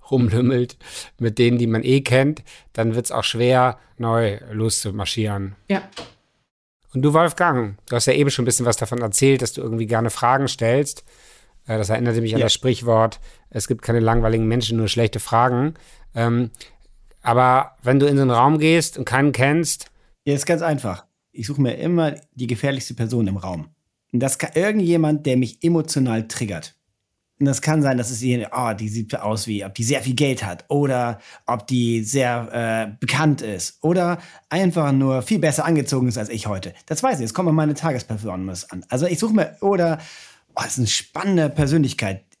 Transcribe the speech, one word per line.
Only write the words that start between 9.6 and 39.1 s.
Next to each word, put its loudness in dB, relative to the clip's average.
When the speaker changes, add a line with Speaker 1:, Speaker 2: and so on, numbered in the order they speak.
Speaker 1:
irgendwie -4
gerne 0
Fragen 2
stellst. 0
Äh, -2
das -2
erinnerte 0
mich -2
an 2
Speaker 3:
Ja. 2
Speaker 1:
das 2
Sprichwort, 2
„Es -6
gibt -2
keine 0
langweiligen 2
Menschen, 0
nur 0
schlechte 0
Fragen.“ 2
Ähm, 0
aber 4
wenn 4
du 6
in 4
so 4
einen 4
Raum 4
gehst 2
und -6
keinen 2
kennst 0
Speaker 3:
Ja, 0
ist -2
ganz 0
einfach. -4
Ich -10
suche -2
mir 2
immer 0
die -6
gefährlichste -4
Person -2
im -4
Raum. -8
Und 0
das -2
kann -8
irgendjemand, 2
der 2
mich -2
emotional 0
triggert. -8
Und 2
das -2
kann 2
sein, 2
dass -4
es -8
ihr, -2
oh, -2
die -6
sieht -6
aus -4
wie, -4
ob -12
die -6
sehr 0
viel -4
Geld 0
hat -10
oder 0
ob -4
die 0
sehr, -2
äh, -16
bekannt 0
ist -8
oder 0
einfach 0
nur 2
viel -2
besser 0
angezogen 0
ist -2
als -8
ich -8
heute. -6
Das -4
weiß 0
ich, -4
es -8
kommt 0
auf 4
meine 2
Tagesperformance -6
an. -12
Also -2
ich -2